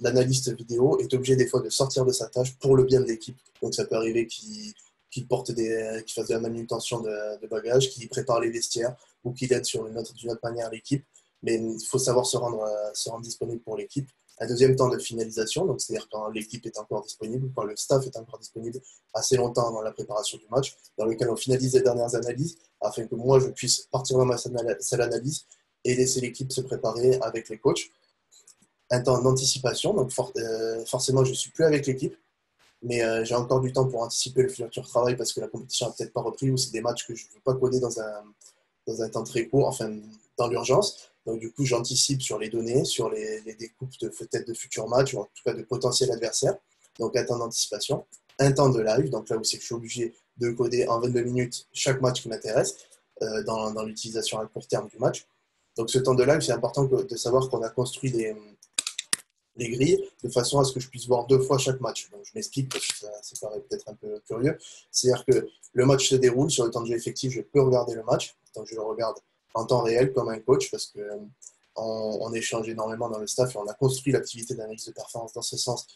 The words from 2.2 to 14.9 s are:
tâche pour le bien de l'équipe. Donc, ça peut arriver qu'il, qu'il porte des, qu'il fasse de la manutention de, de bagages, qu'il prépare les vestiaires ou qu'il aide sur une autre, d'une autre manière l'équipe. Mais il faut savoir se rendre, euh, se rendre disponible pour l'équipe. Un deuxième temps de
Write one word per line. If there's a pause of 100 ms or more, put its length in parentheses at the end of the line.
tâche
pour
le
bien
de
l'équipe. (240)
Donc,
ça
peut
arriver
qu'il, (380)
qu'il
porte
des,
qu'il
fasse
de
la
manutention
de,
de
bagages,
qu'il
prépare
les
vestiaires (280)
ou
qu'il
aide
sur
une
autre,
d'une
autre
manière
l'équipe. (380)
Mais
il
faut
savoir
se
rendre,
euh,
se
rendre
disponible
pour
l'équipe. (320)
Un
deuxième
temps
de